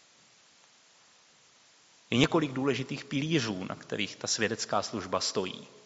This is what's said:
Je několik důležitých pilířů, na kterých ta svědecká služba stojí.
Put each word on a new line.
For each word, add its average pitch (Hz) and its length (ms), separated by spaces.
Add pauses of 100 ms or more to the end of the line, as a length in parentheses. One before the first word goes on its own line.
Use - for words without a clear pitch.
(2000)
Je 117 80
několik 151 340
důležitých 131 520
pilířů, 135 600
na 107 100
kterých - 420
ta - 100
svědecká 107 560
služba 92 380
stojí. - 480 (180)